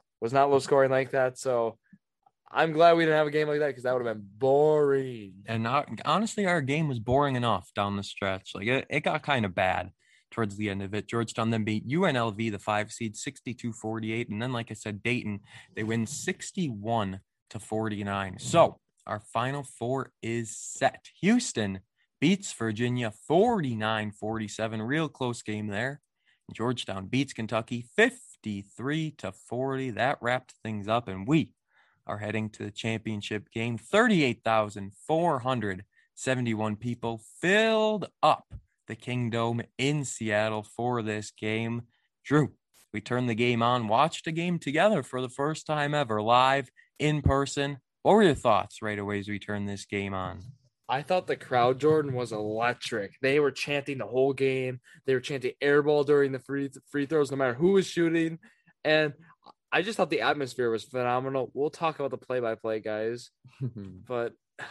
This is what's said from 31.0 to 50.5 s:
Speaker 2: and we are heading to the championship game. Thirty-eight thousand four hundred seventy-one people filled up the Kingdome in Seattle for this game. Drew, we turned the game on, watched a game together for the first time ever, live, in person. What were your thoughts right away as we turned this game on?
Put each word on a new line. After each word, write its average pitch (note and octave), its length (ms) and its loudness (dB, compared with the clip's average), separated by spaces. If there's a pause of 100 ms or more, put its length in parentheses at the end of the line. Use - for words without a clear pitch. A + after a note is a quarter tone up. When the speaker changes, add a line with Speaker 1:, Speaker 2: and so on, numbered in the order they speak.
Speaker 2:
and F#2+ 220 -8
we D3 240 4 (540)
are G#2+ 120 -6
heading G#2+ 320 -4
to - 140 -10
the G#2 60 -6
championship A2 800 -4
game. A2+ 280 -4
Thirty-eight F#3 640 4
thousand G#2 480 0 (140)
four D#3+ 340 0
hundred G#2 440 -2 (300)
seventy-one A2+ 640 -2
people A#2 460 -6 (180)
filled G#3+ 640 2 (160)
up - 300 2 (360)
the A2+ 80 -8
Kingdome A#2 640 -2 (160)
in C#3+ 260 0
Seattle G#2+ 600 0
for A#2+ 380 -4
this G#2+ 280 -4
game. A2+ 520 -4 (420)
Drew, C#3+ 280 4 (400)
we G#2 80 -6
turned B2 300 -2
the A2+ 60 0
game A#2+ 260 2
on, A#2+ 240 2
watched B2+ 400 2
a E3 60 -4
game E3+ 260 -2
together D#3 460 2
for B2+ 160 -6
the B2+ 80 -4
first C#3+ 360 -4
time D3 300 -2
ever, A2+ 260 0
live, B2+ 480 4 (300)
in D3+ 240 2
person. C#3 560 0 (240)
What D#3+ 120 6
were A3 100 8
your D#3 100 6
thoughts G2+ 480 0
right G#2+ 160 -4
away G2+ 220 -2
as G2 80 -10
we G#2 100 -4
turned G2+ 300 -6
this G2+ 160 -8
game G2 280 -4
on? F#2 280 -6 (480)